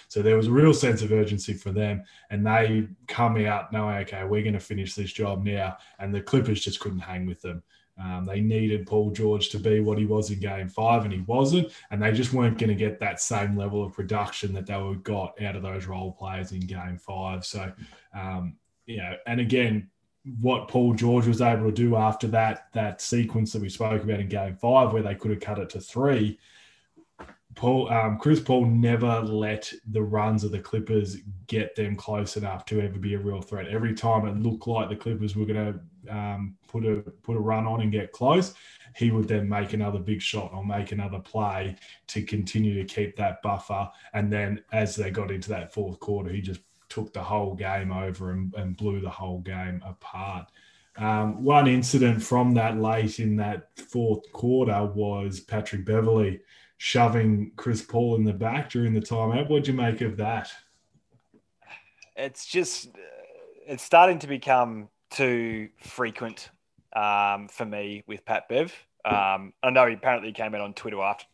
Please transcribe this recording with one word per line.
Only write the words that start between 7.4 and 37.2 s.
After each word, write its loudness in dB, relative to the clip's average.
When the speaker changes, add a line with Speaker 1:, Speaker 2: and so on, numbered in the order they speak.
Speaker 1:
them. -10
Um, -6
they -4
needed 2
Paul 2
George 0
to -6
be 4
what 2
he 2
was 0
in -4
game -6
five, 4
and -2
he -4
wasn't. 2
And -2
they 4
just 0
weren't 4
gonna 2
get 0
that -4
same 0
level -2
of -6
production -4
that -6
they -4
would -6
got -4
out -4
of -8
those -6
role -8
players -8
in -6
game -8
five. -8
So, -8
um, -6
you -10
know, -8
and 0
again, 2
what 0
Paul 4
George 4
was 4
able 4
to 2
do 4
after 2
that, 0
that -4
sequence 0
that -4
we -4
spoke -2
about -2
in -4
game -4
five, 4
where 2
they -4
could -4
have -4
cut -6
it -6
to -10
three, 0
Paul, 2
um, 2
Chris 4
Paul 4
never 4
let -2
the 0
runs 0
of -2
the -4
Clippers 0
get -4
them -2
close -6
enough -6
to 0
ever -2
be -2
a -2
real -4
threat. -8
Every -2
time 2
it -2
looked -2
like 0
the -6
Clippers -4
were 0
gonna, -2
um, -6
put -4
a, 2